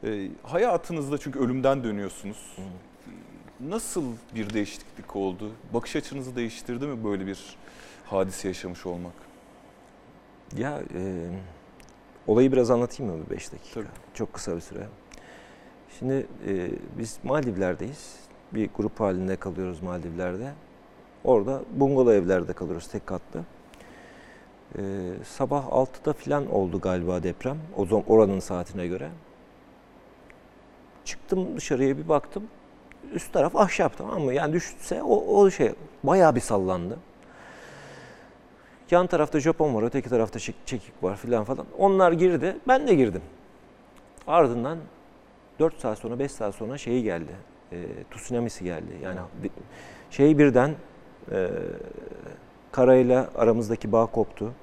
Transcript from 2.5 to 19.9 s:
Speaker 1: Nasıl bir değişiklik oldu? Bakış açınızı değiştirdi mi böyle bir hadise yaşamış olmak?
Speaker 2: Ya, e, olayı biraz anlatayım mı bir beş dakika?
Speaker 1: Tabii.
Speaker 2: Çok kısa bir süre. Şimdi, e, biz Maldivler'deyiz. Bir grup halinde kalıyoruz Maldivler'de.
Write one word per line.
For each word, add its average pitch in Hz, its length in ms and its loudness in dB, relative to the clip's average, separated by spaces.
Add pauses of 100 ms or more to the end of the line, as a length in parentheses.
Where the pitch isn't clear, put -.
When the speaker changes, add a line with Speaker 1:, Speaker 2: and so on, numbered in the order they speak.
Speaker 1:
Nasıl 180 440 -6 (320)
bir 107 180 -4
değişiklik - 640 -6
oldu? 98 360 -4 (220)
Bakış 117 220 -4
açınızı 135 400 -8
değiştirdi 120 520 -6
mi 120 160 -8
böyle 98 240 -2
bir - 280 -12 (500)
hadise 95 420 -2
yaşamış 90 380 -8
olmak? 87 280 -10 (1400)
Speaker 2:
Ya, 139 220 -4 (160)
e, 90 60 -6 (1300)
olayı 127 240 6
biraz 127 200 6
anlatayım 120 420 0
mı 80 120 -8
bir 82 100 -8
beş - 160 -12
dakika? - 220 -18
Speaker 1:
Tabii. 107 140 -10 (260)
Speaker 2:
Çok - 200 -6
kısa - 220 -6
bir 85 60 -8
süre. - 260 -12 (1120)
Şimdi, 131 280 -2 (200)
e, 92 220 -2 (280)
biz 113 260 -10
Maldivler'deyiz. 113 960 -2 (320)
Bir 104 260 -2
grup 104 220 -4
halinde 95 360 0
kalıyoruz 90 480 -8
Maldivler'de. 90 680 -8 (720)